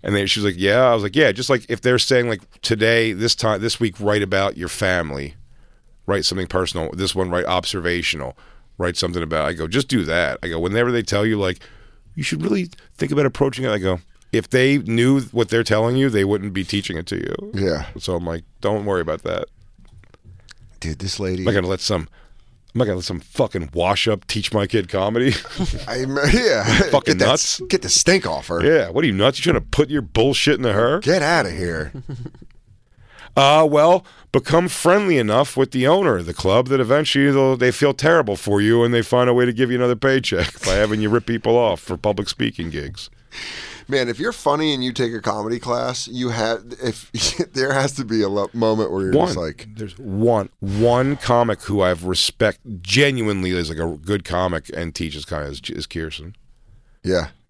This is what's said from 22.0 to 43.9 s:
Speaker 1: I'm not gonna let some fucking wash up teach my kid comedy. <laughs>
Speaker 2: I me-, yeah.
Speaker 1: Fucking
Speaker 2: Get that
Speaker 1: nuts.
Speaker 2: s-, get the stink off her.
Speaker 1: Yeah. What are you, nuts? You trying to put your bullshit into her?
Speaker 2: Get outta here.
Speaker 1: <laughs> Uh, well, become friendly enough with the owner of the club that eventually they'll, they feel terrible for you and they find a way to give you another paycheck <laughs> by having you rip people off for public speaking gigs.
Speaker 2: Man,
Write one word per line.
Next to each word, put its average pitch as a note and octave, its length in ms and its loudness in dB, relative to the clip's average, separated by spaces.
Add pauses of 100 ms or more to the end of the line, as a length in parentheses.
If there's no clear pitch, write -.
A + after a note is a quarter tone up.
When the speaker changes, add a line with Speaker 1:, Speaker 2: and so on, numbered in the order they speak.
Speaker 1:
I'm A#2+ 40 -2
not B2 80 2
gonna F#2+ 100 -2
let F2+ 100 -6
some F2+ 140 -6
fucking F2+ 520 -4
wash F2+ 360 0
up G#2 180 -2
teach - 260 -6
my G2+ 140 0
kid F#2+ 240 -2
comedy. A2 420 0 (280)
<laughs> - 280 -4
Speaker 2:
I B2 160 -6
me-, C#3 160 -2 (140)
yeah. A2 300 2 (260)
Speaker 1:
Fucking C3+ 240 2
Speaker 2:
Get F2+ 60 0
that A#2+ 60 4
Speaker 1:
nuts. - 360 0
Speaker 2:
s-, F#4 60 -10
get - 140 0
the F#2+ 60 -8
stink - 380 2
off D2 220 -6
her. F2 140 -2
Speaker 1:
Yeah. B2+ 280 4
What C#3+ 140 0
are - 20 2
you, A2+ 80 2
nuts? A2 240 2
You - 60 -6
trying D#3+ 180 2
to - 80 -12
put D3 180 2
your C#3+ 140 -2
bullshit C3 540 2
into A#2 160 0
her? A#2+ 280 2
Speaker 2:
Get E3 220 2
outta D3 300 2
here. E2 440 -6
Speaker 1:
<laughs> C3 60 -12 (1300)
Uh, D3+ 320 8
well, D#3 380 6 (260)
become E3+ 380 2
friendly F3+ 480 4
enough A#2+ 400 2
with C3 140 2
the C3 160 0
owner D#3+ 320 4
of E2 80 -6
the E2+ 80 -6
club A2 340 2
that C3+ 120 2
eventually C#3 500 2
they'll, C3+ 260 4
they B2 160 2
feel C#3 220 2
terrible C#3+ 420 2
for G2+ 240 0
you A#2 240 4
and A#2+ 80 2
they A#2 80 2
find B2 300 2
a - 20 4
way B2 140 4
to A#2+ 80 0
give A#2+ 160 0
you B2 80 0
another B2 180 2
paycheck B2+ 640 0
<laughs> - 60 -6
by F#2 80 2
having G#2+ 260 2
you G#2+ 80 0
rip A2+ 160 2
people A2+ 320 0
off A2 240 2
for - 160 -8
public G#2 320 -4
speaking - 400 -4
gigs. D2 400 -10 (800)
Speaker 2:
Man, C3 220 0